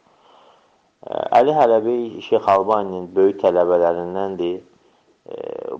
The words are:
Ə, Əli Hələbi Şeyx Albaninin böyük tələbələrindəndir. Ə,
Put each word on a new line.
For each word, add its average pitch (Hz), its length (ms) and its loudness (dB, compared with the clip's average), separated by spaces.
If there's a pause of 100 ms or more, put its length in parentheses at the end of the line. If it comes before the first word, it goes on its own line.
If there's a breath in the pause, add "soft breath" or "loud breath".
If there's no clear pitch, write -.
(1080 soft breath)
Ə, - 140 -8 (180)
Əli 135 160 4
Hələbi 117 420 2 (300)
Şeyx - 240 0
Albaninin 98 640 0
böyük 98 300 2
tələbələrindəndir. 87 1160 0
Ə, - 800 -20 (400)